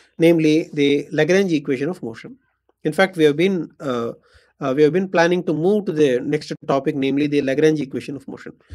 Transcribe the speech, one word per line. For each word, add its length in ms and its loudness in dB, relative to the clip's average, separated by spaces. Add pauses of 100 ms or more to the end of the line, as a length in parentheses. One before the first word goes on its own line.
(180)
namely 560 4
the 360 0
Lagrange 420 2
equation 360 -2
of 140 -8
motion. 340 -14 (480)
In 80 -2
fact, 240 0
we 80 4
have 120 4
been, 340 0 (100)
uh, 320 -4 (480)
uh, 160 -4
we 60 4
have 100 6
been 160 -2
planning 360 2
to 100 -2
move 320 0
to 60 -4
the 280 2
next 320 -6 (140)
topic, 280 -2
namely 320 0
the 140 0
Lagrange 400 2
equation 360 -8
of 120 -18
motion. 240 -16 (220)